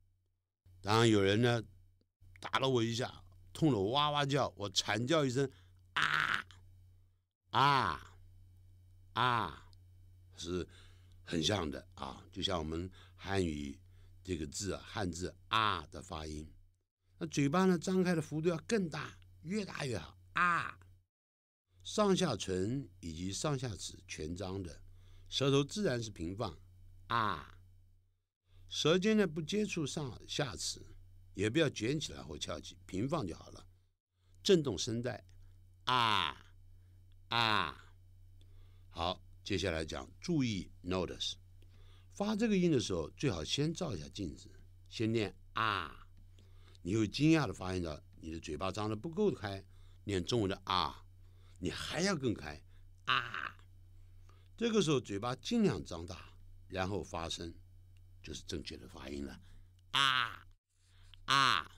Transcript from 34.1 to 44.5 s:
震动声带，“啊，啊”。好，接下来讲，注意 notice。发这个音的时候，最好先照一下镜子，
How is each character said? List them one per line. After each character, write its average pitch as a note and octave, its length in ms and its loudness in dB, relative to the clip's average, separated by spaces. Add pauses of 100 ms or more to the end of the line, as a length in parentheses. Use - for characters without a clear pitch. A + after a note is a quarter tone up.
震 F3+ 180 6
动 A#2 160 -2
声 A#2 240 -2
带 A#2 220 -6 (600)
，“啊， G#2+ 600 4 (840)
啊”。 G#2 600 2 (960)
好， E2+ 320 -2 (220)
接 G2+ 160 0
下 F#2 140 0
来 D#2+ 120 0
讲， C#2+ 240 -8 (120)
注 D#3+ 240 2
意 G2+ 260 -2 (140)
notice。 F2+ 500 -2 (800)
发 G#3+ 240 -2
这 A3 100 2
个 G#3 100 4
音 F3 140 4
的 C#3+ 80 6
时 G2+ 140 -2
候， E2 180 -2
最 - 180 -4
好 E2+ 140 -2
先 D3 320 -2
照 D3 220 -6
一 D#2 40 -8
下 C#2+ 80 -12
镜 E2 280 -6
子， - 120 -18 (400)